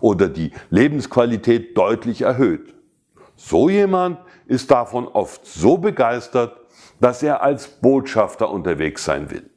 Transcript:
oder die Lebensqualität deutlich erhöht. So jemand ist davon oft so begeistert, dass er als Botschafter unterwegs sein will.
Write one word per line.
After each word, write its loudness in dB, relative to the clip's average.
oder 4
die -6
Lebensqualität 0
deutlich -2
erhöht. -2
So 0
jemand 0
ist -4
davon 0
oft -6
so 2
begeistert, -2
dass 2
er 0
als -2
Botschafter 0
unterwegs -4
sein -4
will. -14